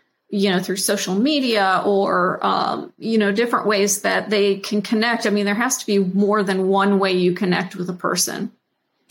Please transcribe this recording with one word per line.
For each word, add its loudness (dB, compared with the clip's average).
you 0
know, 2
through -4
social -2
media 2
or, 0
um, -2
you -2
know, 2
different 0
ways 0
that -2
they 2
can -4
connect? 0
I 0
mean, 0
there 0
has -2
to -12
be 2
more 2
than 0
one 4
way 2
you 2
connect -2
with -6
a -6
person. -4